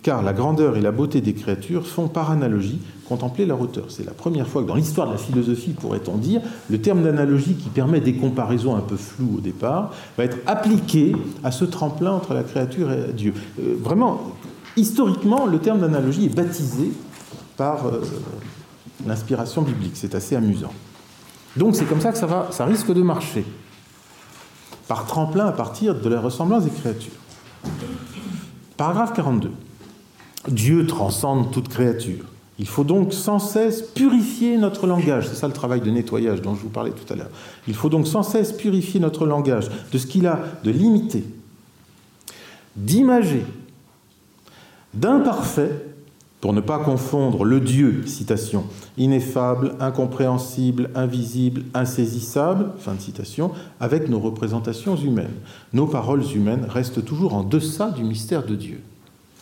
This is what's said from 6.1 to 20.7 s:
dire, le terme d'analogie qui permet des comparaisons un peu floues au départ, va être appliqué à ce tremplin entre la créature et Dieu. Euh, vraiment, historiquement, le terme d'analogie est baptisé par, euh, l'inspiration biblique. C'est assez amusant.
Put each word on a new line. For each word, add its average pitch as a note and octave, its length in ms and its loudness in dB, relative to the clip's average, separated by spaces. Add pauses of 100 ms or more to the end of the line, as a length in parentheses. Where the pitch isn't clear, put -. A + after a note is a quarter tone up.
dire, F3 240 2 (300)
le G#2+ 100 2
terme F#3 220 4
d'analogie C#3+ 520 4
qui - 140 -6
permet C#3 320 2
des B2+ 140 2
comparaisons B2 640 0
un G2+ 40 2
peu G2 160 -4
floues G#2+ 420 -2
au - 20 -2
départ, B2 520 -2 (240)
va A#2+ 80 2
être B2+ 220 -2
appliqué G3 680 4 (280)
à C3 80 0
ce E3+ 140 0
tremplin F3 480 -2
entre F3+ 200 -2
la B2+ 100 0
créature C3+ 500 -2
et A#2+ 200 -2
Dieu. G#2 220 -2 (260)
Euh, - 220 0
vraiment, G#3 380 2 (560)
historiquement, A3+ 680 2
le E3 120 2
terme G#3 220 2
d'analogie D#3 460 2
est A2 80 2
baptisé E3 580 0 (640)
par, C#3 300 -2
euh, A#2 140 -2 (1040)
l'inspiration A2+ 580 -2
biblique. G#2+ 340 -2
C'est G2 180 -6
assez F#2 220 -2
amusant. G#2+ 360 0 (840)